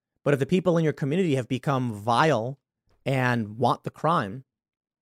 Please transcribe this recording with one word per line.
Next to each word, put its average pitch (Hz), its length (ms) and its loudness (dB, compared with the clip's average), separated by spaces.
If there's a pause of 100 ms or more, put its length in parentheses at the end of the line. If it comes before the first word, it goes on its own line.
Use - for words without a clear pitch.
(240)
But 143 100 2
if 131 60 2
the 135 60 -2
people 175 320 2
in 165 80 2
your 147 80 2
community 156 420 0
have 127 140 -2
become 127 420 -2
vile 120 680 0 (480)
and 120 520 0
want 127 260 0
the - 80 -8
crime, 131 540 -2 (560)